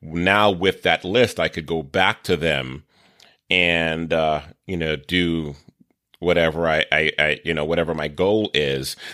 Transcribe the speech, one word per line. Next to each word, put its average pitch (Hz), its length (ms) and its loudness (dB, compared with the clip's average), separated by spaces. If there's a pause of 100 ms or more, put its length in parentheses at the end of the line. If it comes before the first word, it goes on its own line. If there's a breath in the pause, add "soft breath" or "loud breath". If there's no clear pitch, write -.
now 92 500 2
with 92 320 -2
that 82 200 2
list, 104 380 0
I 80 80 0
could 80 160 -8
go 82 180 -4
back 92 400 0
to 90 140 0
them 71 460 -2 (640 soft breath)
and, 82 640 2
uh, 78 280 2 (240)
you 92 120 -6
know, 80 180 -2
do 82 600 -2 (640)
whatever 82 480 2
I, 78 240 2
I, 78 260 0
I, 76 280 0
you 82 80 -2
know, 76 100 -2
whatever 82 320 -2
my 76 140 -4
goal 98 440 0
is. 69 440 -2 (160 loud breath)